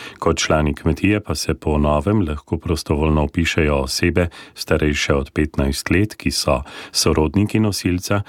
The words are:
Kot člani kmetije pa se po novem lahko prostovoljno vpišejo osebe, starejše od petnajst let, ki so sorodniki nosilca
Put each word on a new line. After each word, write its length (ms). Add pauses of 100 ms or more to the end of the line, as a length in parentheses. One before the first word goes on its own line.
(180)
Kot 200
člani 360
kmetije 460
pa 140
se 200
po 240
novem 500
lahko 300
prostovoljno 680
vpišejo 520
osebe, 520 (260)
starejše 600
od 160
petnajst 600
let, 240
ki 160
so 320 (300)
sorodniki 680
nosilca 680